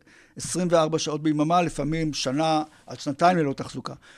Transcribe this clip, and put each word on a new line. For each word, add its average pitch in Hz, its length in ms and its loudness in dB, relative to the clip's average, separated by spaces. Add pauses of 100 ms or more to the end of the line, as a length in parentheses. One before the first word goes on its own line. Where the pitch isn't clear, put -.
(380)
עשרים 180 340 -4
וארבע 160 280 4
שעות 151 240 -4
ביממה, 156 380 2
לפעמים 156 520 -2
שנה 156 500 0 (240)
עד - 120 -12
שנתיים 170 380 2
ללא 143 160 2
תחזוקה. 131 400 -10 (240)